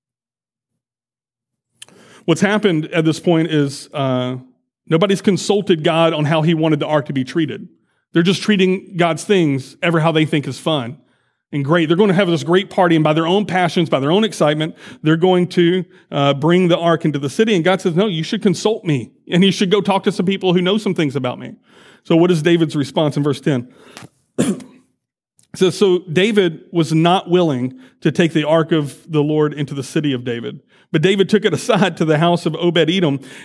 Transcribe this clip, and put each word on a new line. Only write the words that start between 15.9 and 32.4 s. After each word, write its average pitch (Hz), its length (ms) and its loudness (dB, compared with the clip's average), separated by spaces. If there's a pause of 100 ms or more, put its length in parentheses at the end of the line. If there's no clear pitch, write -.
uh, 143 240 2
bring 170 340 2
the 165 100 2
ark 170 260 0
into 143 140 -2
the 139 120 -6
city. 226 240 0
And 160 100 0
God 185 160 2
says, 165 160 -2
"No, 208 100 2
you 165 160 -4
should 208 180 -6
consult 214 440 0
me, 139 280 -4 (160)
and 175 140 2
you 196 100 4
should 190 180 -2
go 202 100 2
talk 196 240 -2
to 196 80 -2
some 180 140 -4
people 185 280 0
who 185 80 2
know 196 160 0
some 196 160 -4
things 143 220 -2
about 123 220 -6
me." 127 180 -16 (480)
So 165 120 2
what 175 140 6
is 160 120 0
David's 165 340 2
response 147 400 -2
in 143 60 0
verse 143 180 -2
ten? 127 320 -4 (640)
<clears throat> - 320 -4 (800)
It - 60 -16
says, 185 200 0
"So 185 220 2
David 185 720 0
was 160 200 0
not 170 380 2
willing 143 480 0 (220)
to 165 100 0
take 170 220 0
the 156 100 0
ark 156 300 0
of 147 360 -4
the 151 140 0
Lord 151 320 0
into 147 180 -8
the 139 120 -8
city 151 280 -4
of 120 120 -6
David, 120 360 -10 (300)
but 160 100 0
David 190 280 2
took 202 160 2
it 175 100 2
aside 180 440 0
to 175 60 -2
the 156 140 2
house 170 260 2